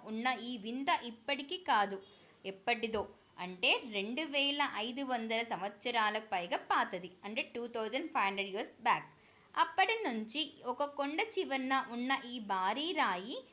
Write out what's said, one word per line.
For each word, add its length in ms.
ఉన్న 220
ఈ 320
వింత 280
ఇప్పటికీ 520
కాదు, 460
ఎప్పటిదో. 600
అంటే 440
రెండు 300
వేల 520
ఐదు 280
వందల 400
సంవత్సరాలకు 920
పైగా 240
పాతది. 540
అంటే 180
టూ 240
థౌజండ్ 440
ఫైవ్ 160
హండ్రెడ్ 280
ఇయర్స్ 280
బ్యాక్. 220
అప్పటి 360
నుంచి 640
ఒక 200
కొండ 360
చివరన 520
ఉన్న 360
ఈ 120
భారీ 540
రాయి 600